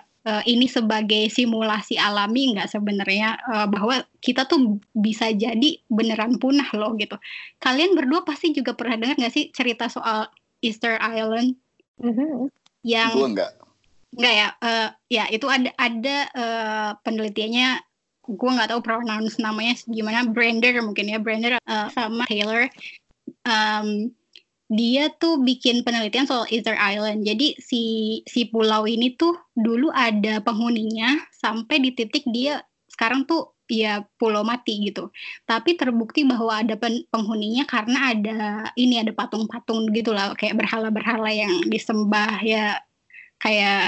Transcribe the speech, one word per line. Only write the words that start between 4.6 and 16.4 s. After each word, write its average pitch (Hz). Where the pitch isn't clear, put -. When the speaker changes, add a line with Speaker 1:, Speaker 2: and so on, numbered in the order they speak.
Speaker 1:
bisa 220
jadi 233
beneran 220
punah 269
loh 214
gitu. 208
Kalian 311
berdua 285
pasti 311
juga 269
pernah 233
dengar 240
nggak 240
sih 294
cerita 240
soal 220
Easter 226
Island? 226
Speaker 2:
Mhm. 254
Speaker 1:
Yang 226
Speaker 3:
Gue 135
nggak. 95
Speaker 1:
Nggak 240
ya, 208
eh, 226
ya 214
itu 220
ada, 262
ada, 240
eh, 220